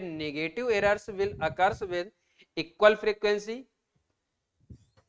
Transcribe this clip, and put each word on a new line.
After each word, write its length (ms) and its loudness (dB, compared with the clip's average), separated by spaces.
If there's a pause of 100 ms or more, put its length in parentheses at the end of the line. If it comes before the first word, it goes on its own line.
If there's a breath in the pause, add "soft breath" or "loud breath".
(180)
negative 560 -4
errors 320 2 (100)
will 180 -2 (140)
occurs 340 2 (100)
with 180 -4 (480 soft breath)
equal 400 4
frequency, 600 -2 (1500)